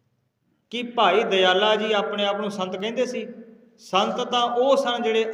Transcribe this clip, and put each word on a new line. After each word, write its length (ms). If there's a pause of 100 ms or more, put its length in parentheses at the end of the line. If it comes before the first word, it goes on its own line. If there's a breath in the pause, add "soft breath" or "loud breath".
(680)
ਕੀ 140
ਭਾਈ 400
ਦਇਆਲਾ 520
ਜੀ 180
ਆਪਣੇ 320
ਆਪ 100
ਨੂੰ 160
ਸੰਤ 260
ਕਹਿੰਦੇ 280
ਸੀ? 220 (500)
ਸੰਤ 440
ਤਾਂ 220
ਉਹ 340
ਸਨ 240
ਜਿਹੜੇ 320